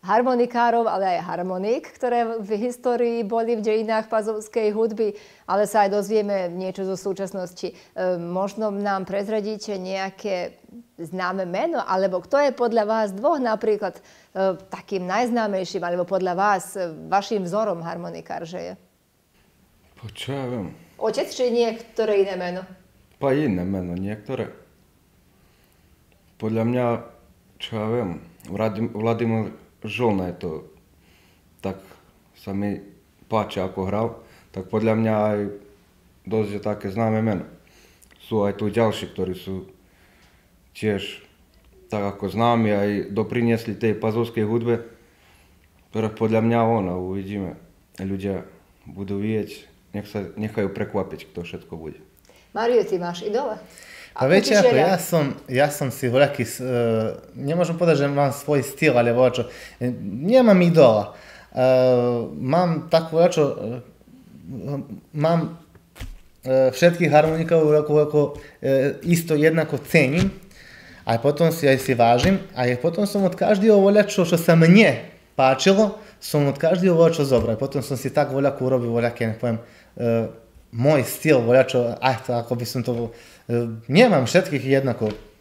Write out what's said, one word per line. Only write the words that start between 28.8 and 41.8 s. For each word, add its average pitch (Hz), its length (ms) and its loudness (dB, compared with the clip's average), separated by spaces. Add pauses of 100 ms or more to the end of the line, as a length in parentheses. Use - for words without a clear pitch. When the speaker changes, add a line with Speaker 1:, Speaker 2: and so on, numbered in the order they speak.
Speaker 2:
Vladimír 113 640 -2 (280)
Žolna 101 480 -2
je - 80 -12
to, 87 100 -8 (1080)
tak - 160 -6 (560)
sa - 200 -16
mi 101 280 -4 (480)
páči, 104 320 -2
ako 92 240 -6
hral, 104 220 -2 (420)
tak - 240 -10
podľa 110 240 0
mňa 110 160 0
aj 107 260 0 (840)
dosť 104 240 -2
je 101 120 -8
také 104 280 -6
známe 110 320 -2
meno. 107 240 -2 (800)
Sú 110 160 -2
aj 101 160 -2
tu 104 160 -4
ďalší, 107 400 0
ktorí 92 240 -6
sú 95 320 -12 (1040)
tiež - 500 -4 (640)